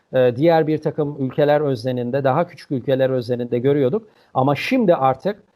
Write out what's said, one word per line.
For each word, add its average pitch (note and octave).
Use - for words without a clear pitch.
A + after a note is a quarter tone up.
E, B2+
diğer D#3+
bir D#3
takım D3
ülkeler D3
özelinde, B2+
daha C#3
küçük -
ülkeler C3
özelinde B2
görüyorduk. C#3+
Ama C3
şimdi G#3+
artık C3+